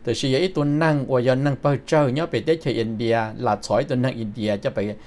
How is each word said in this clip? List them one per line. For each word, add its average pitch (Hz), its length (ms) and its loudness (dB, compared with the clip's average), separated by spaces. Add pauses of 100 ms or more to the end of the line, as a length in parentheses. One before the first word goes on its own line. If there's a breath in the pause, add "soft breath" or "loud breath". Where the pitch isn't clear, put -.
Từ 120 120 0
khi 131 180 0
ấy 185 200 0
tôi 147 100 0
năng, 147 420 2
và 127 140 2
giờ 127 140 4
năng 135 280 0
bờ 143 140 2 (100)
trời 147 260 4
nhớ 160 140 -2
về 123 140 -2
Tết 160 220 0
chơi 123 120 -2
India 113 460 0 (180)
là 110 240 0
sỏi 110 220 0
tôi 135 140 -2
năng 123 160 0
India 104 420 -2
cho 107 180 -4
phải 101 220 -4 (100)